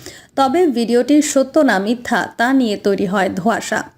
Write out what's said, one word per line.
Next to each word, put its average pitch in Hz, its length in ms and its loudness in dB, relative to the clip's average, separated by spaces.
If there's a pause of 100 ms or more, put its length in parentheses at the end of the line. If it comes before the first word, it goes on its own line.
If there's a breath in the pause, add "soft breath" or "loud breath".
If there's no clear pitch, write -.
(360 loud breath)
তবে 277 300 2
ভিডিওটি 240 560 2
সত্য 269 360 0
না 247 200 4
মিথ্যা, 220 580 -2
তা 247 160 0
নিয়ে 240 240 2
তৈরি 196 300 0
হয় 196 220 0
ধোঁয়াশা। 190 560 -4 (140)